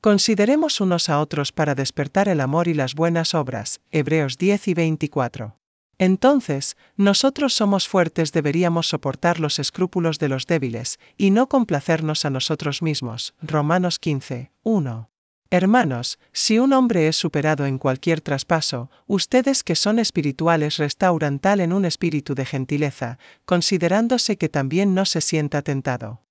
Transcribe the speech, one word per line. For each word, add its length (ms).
Consideremos 800
unos 280
a 120
otros 320
para 220
despertar 540
el 120
amor 280
y 60
las 200
buenas 400
obras, 460
Hebreos 460
diez 320
y 60
veinticuatro. 800
Entonces, 760
nosotros 580
somos 340
fuertes, 440
deberíamos 540
soportar 540
los 180
escrúpulos 640
de 80
los 180
débiles, 540
y 140
no 180
complacernos 760
a 60
nosotros 520
mismos, 600
Romanos 560
quince, 540
uno. 480
Hermanos, 720
si 280
un 140
hombre 340
es 80
superado 500
en 120
cualquier 420
traspaso, 680
ustedes 580
que 100
son 240
espirituales 760
restauran 640
tal 180
en 140
un 120
espíritu 520
de 80
gentileza, 760
considerándose 920
que 120
también 460
no 120
se 140
sienta 420
tentado. 680